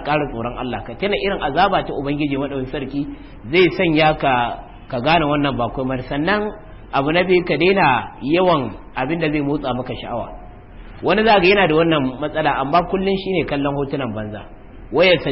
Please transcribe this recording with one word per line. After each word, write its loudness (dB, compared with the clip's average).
ka -2
ƙara 2
tsoron -6
Allah. -6
Ka -10
tuna 0
irin -2
azaba 2
ta -8
Ubangiji -2
Maɗaukakin -4
Sarki -6
zai 6
sanya 4
ka, 0
ka -4
gane 2
wannan 0
ba 0
komai. -4
Sannan -2
abu 0
na 4
biyu 4
ka 0
daina 2
yawan 2
abin -2
da 0
zai 0
motsa -2
maka -6
sha'awa. -6
Wani 2
za 6
ga 4
yana 6
da 4
wannan 2
matsala -2
amma 2
kullum 0
shi -4
ne 0
kallon -2
hotunan -4
banza. -8
Wayarsa 4